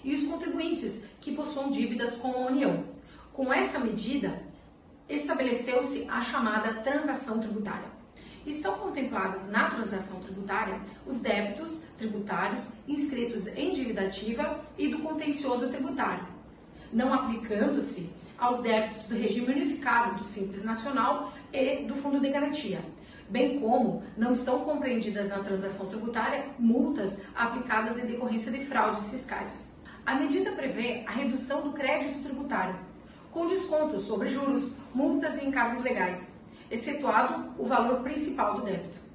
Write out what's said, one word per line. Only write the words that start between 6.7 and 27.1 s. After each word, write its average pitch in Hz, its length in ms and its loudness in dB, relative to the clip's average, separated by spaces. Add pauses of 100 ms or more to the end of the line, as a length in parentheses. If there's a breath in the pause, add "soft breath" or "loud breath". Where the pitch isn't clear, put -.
transação 269 560 0
tributária. 202 500 -4 (560 loud breath)
Estão 294 300 -2
contempladas 214 760 -2
na 254 220 4
transação 196 480 -6
tributária 196 600 -4 (260 loud breath)
os 262 120 -4
débitos 302 640 -2 (160 loud breath)
tributários 202 760 -2 (160)
inscritos 240 580 -2
em 294 240 -2
dívida 220 320 0
ativa 226 560 -2 (180)
e 294 120 2
do - 100 0
contencioso 285 680 0
tributário, 262 580 -2 (680 loud breath)
não 262 220 4
aplicando-se 226 960 0 (260 loud breath)
aos 240 220 4
débitos 220 480 2
do 226 80 -4
regime 247 380 2
unificado - 640 2
do 202 80 -4
Simples 196 400 -4
Nacional 254 680 2 (200 loud breath)
e 262 320 2
do 220 100 -4
Fundo 277 240 2
de 277 120 4
Garantia, 277 500 0 (480 loud breath)
bem 247 320 4
como 226 420 4 (140 loud breath)
não 233 160 4
estão 262 320 2
compreendidas 220 640 0
na 196 100 -2
transação 196 480 -2
tributária 233 600 -2 (120)
multas 233 720 4